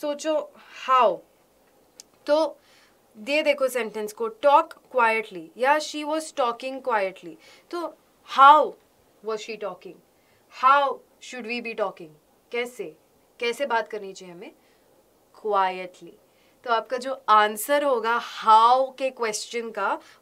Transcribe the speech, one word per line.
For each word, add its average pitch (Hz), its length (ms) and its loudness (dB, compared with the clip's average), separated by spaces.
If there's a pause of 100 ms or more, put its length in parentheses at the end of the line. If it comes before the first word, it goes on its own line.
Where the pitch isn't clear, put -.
सोचो 294 520 -4 (360)
how, 240 300 4 (1080)
तो 294 320 0 (720)
ये 302 140 0
देखो 285 260 0
सेंटेंस 214 440 -6
को, 226 160 -8
talk 285 400 4 (280)
quietly 220 460 0 (160)
या 269 180 2
she 302 280 -8
was 311 180 -4
talking 262 580 -6
quietly। 190 540 -6 (360)
तो 339 280 -12 (400)
how 285 340 8 (560)
was 220 100 -6
she 220 180 -12
talking? 190 380 -14 (720)
How 269 300 4 (280)
should 247 240 -14
we 240 140 -8
be 220 140 -12
talking? 196 340 -6 (440)
कैसे, 240 440 -10 (440)
कैसे 240 260 -4
बात 226 220 -4
करनी 202 240 -14
चाहिए 180 220 -20
हमें? 214 180 -20 (920)
Quietly। 185 680 -4 (500)
तो 247 80 -2
आपका 226 240 -2
जो 262 320 -8
आंसर 214 560 2
होगा 233 360 0
how 233 800 4
के 262 120 -4
क्वेश्चन 233 600 -8
का, 214 280 -4 (240)